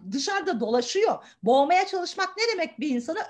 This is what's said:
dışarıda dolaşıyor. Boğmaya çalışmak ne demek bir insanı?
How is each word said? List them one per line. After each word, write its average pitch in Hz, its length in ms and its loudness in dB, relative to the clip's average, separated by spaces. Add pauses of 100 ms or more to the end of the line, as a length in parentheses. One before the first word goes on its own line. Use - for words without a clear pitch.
(120)
dışarıda 330 480 -2
dolaşıyor. 240 640 0 (200)
Boğmaya 285 440 4
çalışmak 370 500 -4
ne 427 60 0 (100)
demek 339 260 -4
bir 294 100 -2
insanı? 262 300 -2 (100)